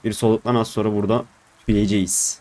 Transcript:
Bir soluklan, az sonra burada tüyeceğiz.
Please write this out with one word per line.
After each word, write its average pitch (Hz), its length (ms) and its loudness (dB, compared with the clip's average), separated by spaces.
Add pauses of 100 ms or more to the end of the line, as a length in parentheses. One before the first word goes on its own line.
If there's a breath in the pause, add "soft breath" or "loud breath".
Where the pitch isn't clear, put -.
Bir 110 100 -2
soluklan, 113 420 0
az 110 120 0
sonra 107 260 -2
burada 104 320 0 (400)
tüyeceğiz. 104 760 0